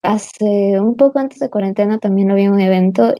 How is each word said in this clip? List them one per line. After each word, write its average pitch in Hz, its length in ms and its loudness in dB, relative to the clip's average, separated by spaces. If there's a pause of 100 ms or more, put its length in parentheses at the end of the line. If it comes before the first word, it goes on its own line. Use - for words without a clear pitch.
hace 202 760 0
un 226 160 0
poco 277 220 2
antes 269 200 -6
de 262 120 -6
cuarentena 208 480 -2
también 196 300 0
lo 196 60 2
vi 196 100 2
en 202 80 2
un 202 80 2
evento 190 600 2